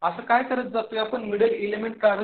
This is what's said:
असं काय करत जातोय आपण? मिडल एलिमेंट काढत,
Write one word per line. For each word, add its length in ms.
असं 200
काय 220
करत 260
जातोय 300
आपण? 240
मिडल 260
एलिमेंट 500
काढत, 240